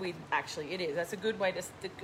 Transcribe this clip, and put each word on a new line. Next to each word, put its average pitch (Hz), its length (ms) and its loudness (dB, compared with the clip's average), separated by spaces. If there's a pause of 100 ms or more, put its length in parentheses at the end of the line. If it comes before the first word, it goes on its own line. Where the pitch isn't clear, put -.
we 180 140 0 (180)
actually, 147 400 0
it 190 80 -2
is. 156 160 2
That's 170 160 0
a 208 40 -2
good 214 220 2
way 185 140 6
to, 175 60 0
s-, - 120 -6 (120)
the 190 60 -4 (160)